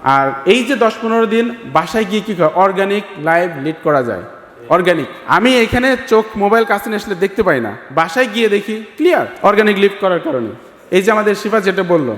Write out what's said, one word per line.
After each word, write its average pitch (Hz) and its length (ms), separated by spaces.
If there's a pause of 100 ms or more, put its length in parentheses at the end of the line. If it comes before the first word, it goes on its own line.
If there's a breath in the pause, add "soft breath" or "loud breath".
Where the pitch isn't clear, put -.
আর 135 280 (140)
এই 226 180
যে 262 120
দশ 220 260
পনেরো 226 240
দিন 233 300 (100)
বাসায় 170 460
গিয়ে 208 100
কী 220 120
হয়? 165 220
অর্গানিক 196 480 (140)
লাইফ 165 340 (120)
লিড 156 200
করা 147 200
যায়, 101 180 (480)
অর্গানিক। 170 360 (220)
আমি 220 300
এখানে 247 400 (100)
চোখ, 220 180 (100)
মোবাইল 214 300
কাছে 208 240
নিয়ে 208 140
আসলে 202 120
দেখতে 196 280
পাই 160 160
না, 110 180 (140)
বাসায় 175 420
গিয়ে 226 160
দেখি 214 340 (120)
ক্লিয়ার, 302 300 (160)
অর্গানিক 208 360
লিভ 196 220
করার 185 200
কারণে। 123 300 (420)
এই 185 100
যে 202 100
আমাদের 208 240
শিফা 214 240
যেটা 185 240
বলল 156 340